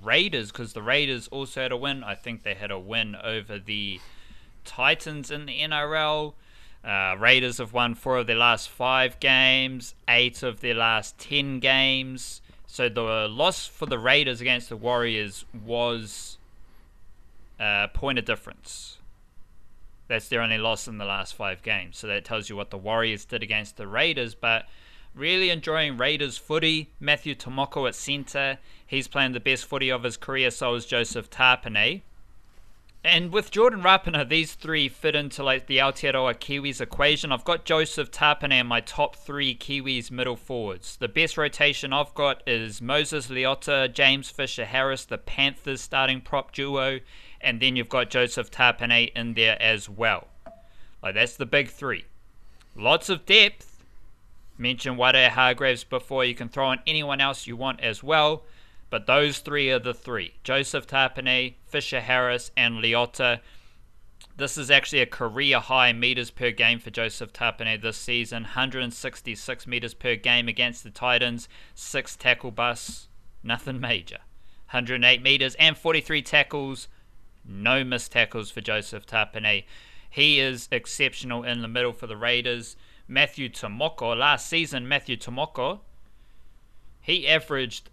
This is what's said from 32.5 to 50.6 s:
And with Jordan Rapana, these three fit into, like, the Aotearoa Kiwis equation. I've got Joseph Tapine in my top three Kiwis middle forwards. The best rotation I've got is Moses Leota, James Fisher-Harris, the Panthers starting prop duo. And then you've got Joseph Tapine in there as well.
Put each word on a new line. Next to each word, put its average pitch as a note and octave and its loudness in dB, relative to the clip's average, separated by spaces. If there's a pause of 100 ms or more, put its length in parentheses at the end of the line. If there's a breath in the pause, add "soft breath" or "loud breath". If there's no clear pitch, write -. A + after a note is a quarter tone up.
And E3+ 4
with G3+ 0
Jordan A3 4
Rapana, F3 4
these D#3 0
three D#3 -2
fit D3+ 0
into, C#3+ -4
like, C3 0
the C3+ 2
Aotearoa C3+ 2
Kiwis C#3 -6
equation. C#3+ 2
I've A#2+ -2
got E3+ 0
Joseph D#3 0
Tapine D3 2
in B2 0
my A#2+ 0
top - -2
three C#3 -4
Kiwis C3+ -6
middle B2+ -2
forwards. A2 -8
The B2 -2
best D#3 2
rotation D3 2
I've C#3+ 0
got C#3 0
is A2+ -2
Moses C#3+ -2
Leota, C3 0
James C3+ 4
Fisher-Harris, C3 -2
the A2 -6
Panthers C#3 -2
starting C3 0
prop C3+ -4
duo. C3+ -2 (420 soft breath)
And A#2+ 2
then B2+ 4
you've A#2+ -2
got B2+ 2
Joseph B2 0
Tapine A#2 4
in A#2 -4
there A2+ 4
as A2 2
well. G#2 0 (760 soft breath)